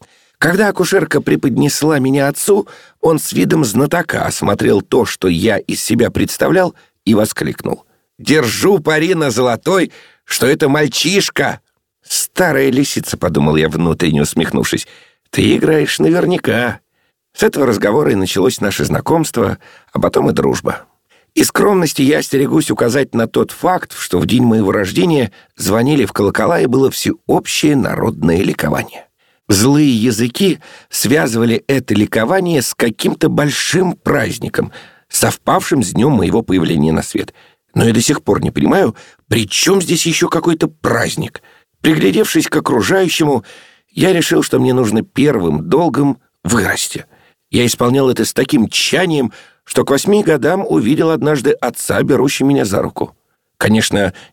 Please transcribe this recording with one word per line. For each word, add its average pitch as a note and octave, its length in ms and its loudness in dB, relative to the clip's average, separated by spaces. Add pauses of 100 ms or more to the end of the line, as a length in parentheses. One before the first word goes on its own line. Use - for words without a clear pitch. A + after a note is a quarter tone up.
(380)
когда F#3+ 300 2
акушерка F#3 540 0
преподнесла D3 800 0
меня C#3 280 2
отцу, G3+ 400 0 (320)
он D#3+ 180 2
с - 140 -8
видом D#3+ 320 2
знатока C#3 640 -2
осмотрел G#2 560 0
то, B2 240 0
что - 240 -4
я F#2+ 280 0
из - 240 -8
себя A2 300 0
представлял, E3+ 640 0 (300)
и A2 100 4
воскликнул: - 680 -4 (320)
«Держу B2+ 640 0
пари D#3 360 0
на D3+ 160 0
золотой, B2+ 600 0 (340)
что - 200 -4
это D3+ 240 2
мальчишка!» D3+ 920 -2 (440)
«Старая C#3 680 0
лисица», B2+ 480 -2
подумал D2+ 380 0
я, D#2 120 2
внутренне D#2+ 540 0
усмехнувшись, - 680 -2 (440)
«ты - 240 2
играешь D#3 440 0
наверняка». D#3 840 0 (520)
С - 100 -4
этого F3+ 220 2
разговора A#2+ 460 2
и A2 40 0
началось F#2+ 460 0
наше G2 240 -2
знакомство, A#2 720 -2 (340)
а - 80 -6
потом - 300 0
и - 40 0
дружба. - 520 -2 (480)
Из D4+ 140 0
скромности F#3 560 0
я D3 160 2
остерегусь C#3 500 0
указать B2 460 0
на A2+ 120 0
тот - 240 -2
факт, - 420 -2
что - 260 -4
в D#2 60 0
день A#2 180 2
моего A2 280 2
рождения A#2 600 0 (240)
звонили A#2 500 0
в - 80 -6
колокола, G#2+ 460 0
и - 60 2
было C3 260 2
всеобщее - 840 -2
народное E2+ 640 0
ликование. - 680 -4 (400)
Злые C3 480 2
языки A#2+ 640 0 (300)
связывали A#2 800 0
это B2+ 260 -2
ликование C3+ 680 0
с - 140 -6
каким-то - 540 -2
большим D3 640 0
праздником, - 800 -4 (360)
совпавшим C3+ 720 0
с F#2 100 -2
днем C3+ 220 2
моего G2+ 280 2
появления D#2+ 500 0
на D#2 100 0
свет. - 320 -6 (400)
Но - 120 2
я A2+ 80 4
до A#2 80 2
сих - 220 0
пор - 180 0
не - 100 -2
понимаю, C#3 440 2 (340)
при A2 180 0
чем F#3+ 340 0
здесь D#3+ 240 -2
еще E3 220 0
какой-то E3 400 0
праздник. - 720 -4 (380)
Приглядевшись E3 680 2
к - 100 -4
окружающему, D3 880 0 (440)
я F3+ 220 0
решил, E3+ 320 2
что - 160 0
мне B2+ 140 2
нужно A2+ 300 2
первым E2+ 640 0
долгом C#3+ 500 2 (240)
вырасти. - 600 -4 (440)
Я A#2+ 160 2
исполнял B2+ 440 2
это A2+ 160 0
с - 80 -6
таким B2 340 2
тщанием, D3+ 640 -2 (320)
что A#2+ 220 -2
к - 40 -2
восьми G3 340 2
годам D#3+ 440 0
увидел D#3 440 0
однажды C#3+ 400 0
отца, - 520 -2
берущего C3 440 2
меня C3+ 180 2
за G2 160 -2
руку. - 340 -6 (420)
Конечно, G2+ 560 0 (180)